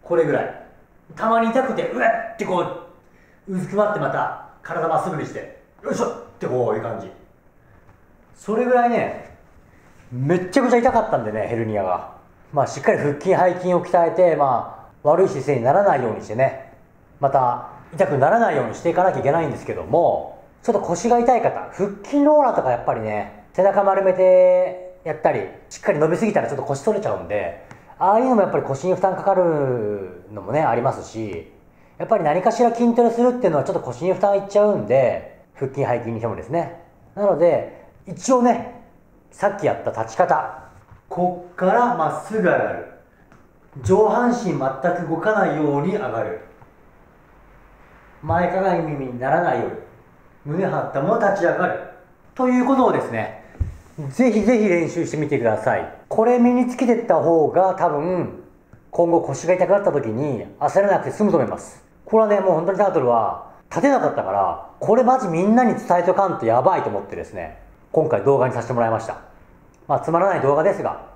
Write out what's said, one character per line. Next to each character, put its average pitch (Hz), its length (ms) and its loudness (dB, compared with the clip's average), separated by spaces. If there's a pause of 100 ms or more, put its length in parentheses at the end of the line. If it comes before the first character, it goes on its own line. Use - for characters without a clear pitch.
こ 170 140 -2
れ 165 80 4
ぐ 143 80 0
ら 127 80 0
い。 - 240 -10 (500)
た 220 140 -4
ま 226 120 4
に 226 100 0
痛 262 120 2
く - 120 -4
て、 - 160 -2
う 247 120 -4
え - 40 2 (260)
っ - 60 -16
て - 80 -4
こ 180 180 -2 (840)
う、 196 60 -8
う 185 60 -4
ず 185 100 -6
く 196 80 -6
ま 208 140 2
っ - 40 -4
て 151 60 -4
ま 139 100 -2
た、 - 380 -6 (140)
体 160 260 -6
ま 156 140 0
っ - 20 -6
す 180 60 -6
ぐ 156 60 -6
に 139 100 -6
し - 80 -14
て、 - 280 -14 (200)
よ - 80 -8
い - 40 -4
し 240 80 -4
ょ 233 40 0
っ - 160 -10 (180)
て 180 60 -6
こ 123 240 -2
う 107 40 0
い 110 40 -4
う - 40 -8
感 - 160 -8
じ。 95 140 -14 (1200)
そ 214 220 -6
れ 247 80 0
ぐ 247 80 0
ら 240 140 4
い 240 40 2
ね、 - 460 -6 (760)
め 139 260 0
っ 180 120 -4
ち - 100 0
ゃ - 40 4
く 240 80 0
ち 240 40 6
ゃ 240 40 4
痛 240 120 4
か 233 120 2
っ - 80 -6
た 139 80 0
ん 113 80 -4
で - 40 -4
ね、 107 160 -4
ヘ 117 100 -4
ル 113 100 -2
ニ 104 120 -2
ア 98 60 -2
が。 90 300 -4 (400)
ま 135 80 0
あ、 - 40 0
し - 140 -10
っ - 20 -12
か 233 100 2
り - 60 2
腹 143 220 0
筋、 185 160 2
背 180 240 2
筋 180 140 0
を 175 100 0
鍛 170 280 2
え - 0 -
て、 175 220 4
ま 135 540 -2 (160)
あ、 143 40 4
悪 170 180 6
い - 20 0
姿 - 180 -4
勢 143 100 2
に 117 60 -2
な 135 120 4
ら 196 80 4
な 170 160 4
い 123 40 -2
よ 113 80 -2
う 104 40 -4
に - 80 -10
し - 60 -16
て 107 60 -8
ね、 - 380 -2 (480)
ま 139 80 2
た 127 400 0 (240)
痛 175 140 0
く 151 100 -2
な 139 140 4
ら 226 80 4
な 220 120 2
い 151 60 -2
よ 127 80 0
う 113 40 -6
に 107 60 -8
し - 80 -14
て 170 60 0
い 170 60 -2
か 180 100 2
な 185 80 4
き 139 40 -4
ゃ - 40 -4
い - 20 -6
け 139 80 2
な 165 120 0
い 151 40 -2
ん 127 40 -4
で 107 80 -8
す - 80 -14
け 113 80 -6
ど 87 100 -8
も、 120 580 0 (200)
ち - 80 -2
ょ - 20 0
っ - 20 0
と 196 60 2
腰 175 300 -4
が 240 80 4
痛 240 180 4
い 214 60 0
方、 98 280 -2
腹 196 200 -4 (120)
筋 285 220 0
ロ 302 160 6
ー - 20 2
ラ 233 120 2
ー - 20 0
と - 60 0
か 131 80 0
や 117 80 0
っ - 80 -6
ぱ 135 80 0
り 113 80 -6
ね、 104 500 -6
背 180 100 0
中 196 220 4
丸 196 180 2
め 185 120 4
て 185 920 4
や 156 80 -6
っ - 80 -8
た 160 100 2
り、 107 160 -4 (220)
し - 80 -18
っ - 60 -18
か 202 100 0
り 151 60 0
伸 156 100 2
び 175 80 0
す 233 80 0
ぎ 208 80 0
た 143 80 2
ら 123 80 -4
ち - 40 -4
ょ - 20 -4
っ - 20 -6
と 131 60 -6
腰 139 200 -6
取 208 140 0
れ - 80 -4
ち - 20 -4
ゃ 110 60 -2
う 92 80 -6
ん 85 80 -14
で、 95 380 -6 (300)
あ 185 180 2
あ 226 40 4
い 247 40 4
う 262 80 2
の 247 40 4
も 202 80 4
や 175 60 2
っ - 20 -6
ぱ 160 80 0
り - 60 -2
腰 135 240 -6
に 185 60 2
負 - 60 -4
担 185 140 2
か - 80 -8
か 196 120 2
る 123 1000 -2
の 104 100 -12
も 92 80 -10
ね、 151 120 0
あ 120 120 2
り 120 80 0
ま 127 100 0
す - 160 -12
し、 101 440 -10 (440)
や 170 80 -8
っ - 40 -10
ぱ 214 100 2
り 165 60 -2
何 160 180 0
か 226 80 4
し 220 120 -6
ら 233 120 2
筋 240 200 2
ト 240 100 4
レ 226 60 4
す 240 120 -2
る 247 60 4
っ 247 120 0
て 196 60 0
い 170 40 4
う - 20 -2
の 151 60 2
は 135 60 0
ち - 60 -6
ょ - 20 -4
っ - 40 -2
と - 40 0
腰 123 220 -10
に 185 100 0
負 185 80 -2
担 202 160 2
い 196 40 0
っ 196 80 -12
ち 208 100 0
ゃ 208 60 6
う 208 120 2
ん 104 100 -6
で、 117 580 0 (100)
腹 135 180 -6
筋、 135 140 -4
背 120 140 0
筋 113 100 -8
に 113 80 -8
し - 20 -8
て 117 60 -6
も 104 80 -4
で - 80 -10
す - 80 -16
ね。 160 320 -6 (320)
な 202 100 -4
の 180 140 2
で、 156 480 0 (200)
一 196 260 -4
応 247 100 4
ね、 - 400 0 (480)
さ - 180 -2
っ 202 120 -4
き 156 60 -2
や 104 80 2
っ - 100 -10
た 113 60 -4 (120)
立 - 120 -8
ち - 20 -10
方、 - 480 0 (440)
こ 180 440 -4
っ - 20 -20
か 185 120 -2
ら 240 280 2
ま 151 260 -2
っ - 60 -16
す 220 80 -10
ぐ 220 60 -2
上 175 100 2
が - 80 2
る。 - 280 -4 (960)
上 208 260 4
半 240 220 2
身 - 60 0
全 156 220 -4
く 147 500 -4
動 160 100 -2
か 214 140 0
な 175 220 0
い - 20 -4
よ 143 220 0
う 147 40 -2
に 190 100 -2
上 214 60 -4
が 113 240 -6
る。 107 180 -8 (1800)
前 170 280 0
か 185 100 -2
が 185 160 0
み 151 300 -6
に 120 140 -10
な 131 100 -2
ら 170 120 2
な 147 120 0
い 113 60 -2
よ 113 60 -4
う - 20 -6
に。 - 60 -8 (840)
胸 185 100 -2
張 143 160 -2
っ - 100 -8
た 135 80 -4
ま 208 180 0
ま 202 120 2
立 165 120 -2
ち 170 40 2
上 156 80 2
が 175 140 -2
る。 - 120 -6 (540)
と 254 140 0
い 247 120 2
う 247 60 0
こ 269 80 2
と 247 120 4
を 185 60 2
で 131 100 -2
す - 100 -8
ね、 110 320 -6 (640)
ぜ 240 240 2
ひ 208 100 2
ぜ 226 160 4
ひ 185 100 4
練 170 220 2
習 170 160 -4
し - 60 -10
て 147 40 -6
み 151 120 -2
て 135 100 0
く - 60 -2
だ 110 140 2
さ 113 180 0
い。 - 180 -8 (140)
こ 220 160 0
れ 247 140 4
身 240 140 4
に 247 160 0
つ - 80 -6
け 254 100 0
て 233 140 2
っ - 60 -12
た 170 100 2
方 156 340 4
が 185 240 2
多 165 140 0
分、 156 540 -4 (480)
今 170 200 2
後 170 120 4
腰 135 240 -6
が 180 80 4
痛 180 120 2
く 175 60 2
な 202 60 4
っ 202 60 -2
た 170 80 2
時 139 140 -2
に 135 380 -4 (140)
焦 147 240 2
ら 202 60 2
な 175 120 2
く - 60 -10
て 127 40 -4
済 214 140 -2
む 196 60 4
と 170 60 2
思 127 100 2
い - 20 -8
ま 90 100 -8
す。 - 240 -20 (220)
こ 220 140 2
れ 220 60 6
は 208 40 0
ね、 202 120 2
も 190 100 2
う - 20 4
本 165 140 0
当 196 60 0
に 185 60 -4
タ - 60 4
ー 190 80 2
ト 156 80 2
ル 127 60 0
は 110 460 0 (180)
立 - 120 -2
て 277 60 4
な - 120 4
か 143 100 0
っ - 40 -8
た 110 80 -2
か 92 80 -4
ら、 95 480 -2
こ 196 180 2
れ 254 80 4
マ 254 140 4
ジ 214 100 -4
み 170 140 0
ん 214 120 4
な 247 100 6
に 214 100 2
伝 - 240 0
え 175 40 2
と 185 120 2
か 196 140 2
ん - 100 -4
と 117 80 -4
や 117 160 4
ば 175 160 4
い 135 40 -4
と 117 60 -4
思 101 120 -4
っ - 20 -14
て - 140 -14
で 80 80 -10
す - 100 -16
ね、 82 240 -12 (340)
今 117 160 2
回 107 140 0
動 139 160 4
画 127 100 2
に - 60 -4
さ 117 80 -4
せ 113 60 -10
て 127 60 -4
も 117 60 0
ら 113 80 2
い - 20 0
ま 110 100 0
し - 60 -12
た。 - 120 -10 (680)
ま 143 100 0
あ、 - 40 0
つ - 100 -4
ま 170 80 4
ら 190 80 4
な 185 100 2
い 139 40 -2
動 135 160 2
画 156 60 2
で 196 120 2
す - 80 -8
が - 340 -6